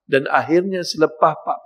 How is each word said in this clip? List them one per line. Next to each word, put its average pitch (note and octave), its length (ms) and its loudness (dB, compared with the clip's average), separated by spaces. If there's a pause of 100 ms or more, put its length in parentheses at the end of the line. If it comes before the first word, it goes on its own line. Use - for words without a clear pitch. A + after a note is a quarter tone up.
Dan C#3+ 240 0
akhirnya E3+ 560 0
selepas D#3 560 0
empat - 240 -6